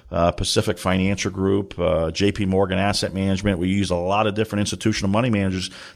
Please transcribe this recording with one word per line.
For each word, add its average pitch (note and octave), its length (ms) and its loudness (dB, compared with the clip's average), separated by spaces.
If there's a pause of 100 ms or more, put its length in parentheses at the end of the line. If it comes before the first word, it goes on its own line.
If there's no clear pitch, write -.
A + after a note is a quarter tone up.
(100)
uh, F2 220 2
Pacific - 440 0
Financial F#2+ 540 0
Group, F#2+ 480 0
uh, E2 320 0
J G2+ 220 2
P G#2 120 -4
Morgan F#2+ 340 2
Asset G2+ 360 -2
Management. F#2+ 460 0
We F#2 80 0
use F#2+ 220 2
a F2+ 60 0
lot G2 300 2
of G2+ 80 0
different G#2 260 -2
institutional G#2 500 -2
money A#2 200 2
managers F#2+ 400 0 (260)